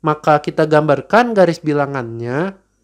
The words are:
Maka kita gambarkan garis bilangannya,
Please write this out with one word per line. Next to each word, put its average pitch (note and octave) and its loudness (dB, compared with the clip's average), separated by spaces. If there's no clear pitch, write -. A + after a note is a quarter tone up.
Maka D3+ 2
kita D#3+ -2
gambarkan D#3 2
garis F3 2
bilangannya, C#3 -4